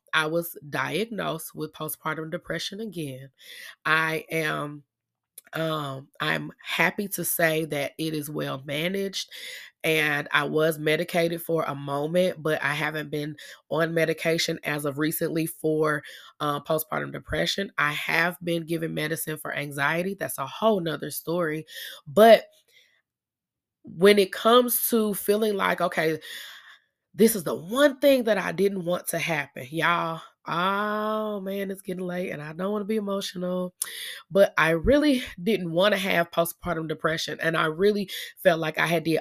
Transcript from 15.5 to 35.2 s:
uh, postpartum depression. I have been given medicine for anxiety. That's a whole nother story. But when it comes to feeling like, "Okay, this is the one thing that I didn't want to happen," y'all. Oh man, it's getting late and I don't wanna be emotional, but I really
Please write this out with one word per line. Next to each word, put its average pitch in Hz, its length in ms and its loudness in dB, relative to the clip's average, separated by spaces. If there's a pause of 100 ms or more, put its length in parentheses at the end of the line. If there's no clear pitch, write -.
uh, 147 200 -2
postpartum 151 520 -4
depression. 165 640 -4
I 147 160 0
have 165 500 0
been 170 220 -2
given 160 300 -4
medicine 156 420 -4
for - 180 -10
anxiety. 147 600 -2
That's 151 240 -6
a 139 80 -6
whole 208 340 2
nother 151 300 -6
story. 156 560 -4 (400)
But 208 400 10 (1400)
when 202 360 6
it 190 140 2
comes 240 560 4
to 214 240 2
feeling 208 420 0
like, 185 280 0
"Okay, 160 360 0 (960)
this 220 220 6
is 170 80 -4
the 147 100 -2
one 262 460 2
thing 269 240 6
that 208 140 2
I 175 140 -2
didn't 190 340 0
want 175 220 -2
to 165 100 -4
happen," 147 520 -4
y'all. 165 520 0 (240)
Oh 208 920 -2
man, 190 300 -6
it's 190 100 -10
getting 185 240 -6
late 180 260 -6
and 147 120 -8
I 151 100 -12
don't 180 180 -4
wanna 208 140 -2
be 214 120 0
emotional, 185 760 -4 (580)
but 196 280 6
I 156 140 6
really 254 500 4 (200)